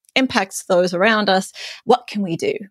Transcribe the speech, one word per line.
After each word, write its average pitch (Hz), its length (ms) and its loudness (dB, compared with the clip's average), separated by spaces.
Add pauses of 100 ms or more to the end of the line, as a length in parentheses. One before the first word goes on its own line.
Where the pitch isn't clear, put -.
(160)
impacts - 480 -2
those 180 300 2
around 208 340 2
us. 190 240 0 (320)
What - 240 2
can 208 140 -4
we 165 140 -4
do?" - 180 -2 (160)